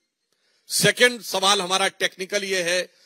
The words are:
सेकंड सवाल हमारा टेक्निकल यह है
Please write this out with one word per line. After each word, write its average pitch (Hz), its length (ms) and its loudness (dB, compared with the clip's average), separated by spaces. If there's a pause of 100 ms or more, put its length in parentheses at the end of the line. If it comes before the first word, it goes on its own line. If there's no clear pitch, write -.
(680)
सेकंड 226 540 2
सवाल 190 400 2
हमारा 185 260 0
टेक्निकल 190 560 -4
यह 190 220 -2
है 180 260 -2 (140)